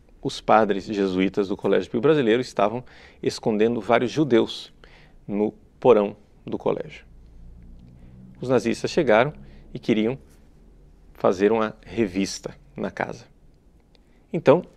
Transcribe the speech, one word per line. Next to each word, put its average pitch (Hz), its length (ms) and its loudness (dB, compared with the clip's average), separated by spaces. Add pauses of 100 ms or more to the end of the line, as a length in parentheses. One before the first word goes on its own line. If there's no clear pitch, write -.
(220)
os - 200 -10
padres 104 440 2
jesuítas 98 640 -2
do 95 100 -6
Colégio 98 340 -2
Pio 117 100 -4
Brasileiro 131 400 2
estavam 113 420 -4 (380)
escondendo 113 580 -2
vários 120 320 0
judeus 120 640 0 (540)
no 107 240 -2 (280)
porão 107 360 4 (280)
do 104 140 -8
colégio. - 480 -8 (1300)
Os 127 100 -6
nazistas 117 420 0
chegaram 127 420 2 (400)
e - 40 -10
queriam 113 400 0 (960)
fazer 104 380 2
uma 110 240 -2 (100)
revista 95 720 -6 (200)
na 104 160 -8
casa. - 340 -8 (1080)
Então, 160 320 4 (140)